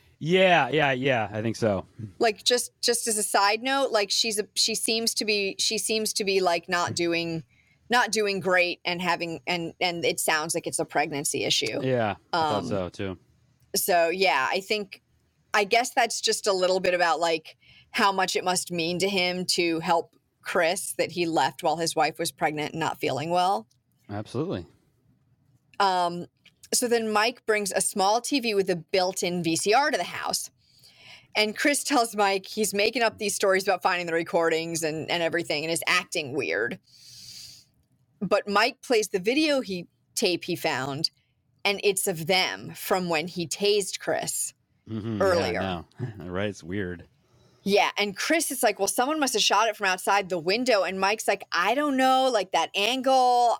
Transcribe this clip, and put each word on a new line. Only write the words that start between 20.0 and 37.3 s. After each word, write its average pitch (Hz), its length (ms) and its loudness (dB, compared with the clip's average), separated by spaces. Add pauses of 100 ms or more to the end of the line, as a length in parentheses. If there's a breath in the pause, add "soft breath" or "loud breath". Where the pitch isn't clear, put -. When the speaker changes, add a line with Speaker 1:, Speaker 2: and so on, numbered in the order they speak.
Speaker 2:
Chris 180 560 0
that 165 140 -2
he 175 140 -2
left 156 360 0
while 156 140 2
his 165 180 -2
wife 156 240 0
was 165 140 -4
pregnant 151 400 -4
and 160 80 -8
not - 180 -2
feeling 143 320 -2
well. 185 380 0 (420)
Speaker 1:
Absolutely. 110 560 -6 (1120)
Speaker 2:
Um, 180 480 0 (460)
so - 160 0
then 226 240 0
Mike 214 340 0
brings 208 260 0
a - 80 0
small 202 400 2
T 277 200 -2
V 226 140 -2
with 196 140 2
a 185 80 2
built-in 180 680 -2
V 165 140 0
C 202 160 0
R 285 180 4
to 254 60 -2
the 180 80 -2
house. - 460 -6 (840 loud breath)
And 214 220 0
Chris 285 280 2
tells 233 320 2
Mike 196 300 2
he's 214 280 -2
making 220 280 0
up 220 160 0
these 202 160 -4
stories 190 280 2
about 190 200 0
finding 180 240 0
the 170 60 -4
recordings 165 720 0
and, 156 280 -4
and 170 120 0
everything 165 420 -2
and 160 80 -2
is 165 140 -2
acting 170 480 -2
weird. 117 440 -2 (1400 loud breath)